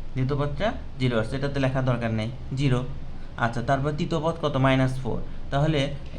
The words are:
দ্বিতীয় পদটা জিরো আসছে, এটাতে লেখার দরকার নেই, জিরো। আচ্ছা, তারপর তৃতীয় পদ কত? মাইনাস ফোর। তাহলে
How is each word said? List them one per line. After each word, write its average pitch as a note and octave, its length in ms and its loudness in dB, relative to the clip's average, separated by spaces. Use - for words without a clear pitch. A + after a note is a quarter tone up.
দ্বিতীয় C3 260 0
পদটা F#3+ 340 0
জিরো B2 200 2
আসছে, G#2+ 160 -2
এটাতে C#3 240 -2
লেখার C3 260 2
দরকার A#2 260 2
নেই, A2 180 0
জিরো। B2+ 280 4
আচ্ছা, A#2+ 240 0
তারপর C#3 360 2
তৃতীয় D#3+ 240 0
পদ D#3+ 200 0
কত? D3 140 0
মাইনাস C3 360 4
ফোর। - 160 0
তাহলে C#3+ 420 2